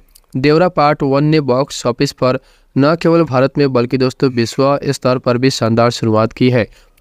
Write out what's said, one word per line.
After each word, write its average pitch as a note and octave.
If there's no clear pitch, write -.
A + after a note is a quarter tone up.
देवरा D3+
पार्ट D3+
वन C#3
ने D#3
बॉक्स C3
ऑफिस C3
पर B2+
न C#3+
केवल E3
भारत C3
में C#3+
बल्कि B2
दोस्तों C3
विश्व C3+
स्तर B2+
पर B2
भी B2+
शानदार A#2
शुरुआत A2+
की B2
है। B2